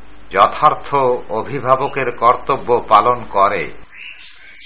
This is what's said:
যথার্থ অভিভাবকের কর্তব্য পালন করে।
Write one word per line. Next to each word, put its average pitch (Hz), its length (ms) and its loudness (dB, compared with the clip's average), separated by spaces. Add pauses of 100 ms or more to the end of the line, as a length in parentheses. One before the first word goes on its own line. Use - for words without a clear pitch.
(320)
যথার্থ 127 640 2 (340)
অভিভাবকের 131 840 -2
কর্তব্য 120 760 0
পালন 113 420 4
করে। 98 340 0 (1040)